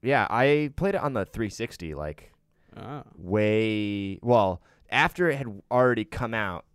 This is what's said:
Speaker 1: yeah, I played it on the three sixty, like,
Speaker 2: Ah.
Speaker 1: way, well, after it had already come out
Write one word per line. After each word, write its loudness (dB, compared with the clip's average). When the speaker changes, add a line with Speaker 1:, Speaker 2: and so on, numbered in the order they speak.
Speaker 1:
yeah, 2
I 2
played -2
it -2
on -4
the 0
three -6
sixty, -8
like, -10
Speaker 2:
Ah. -12
Speaker 1:
way, 0
well, 2
after 2
it 0
had -10
already 4
come -6
out -4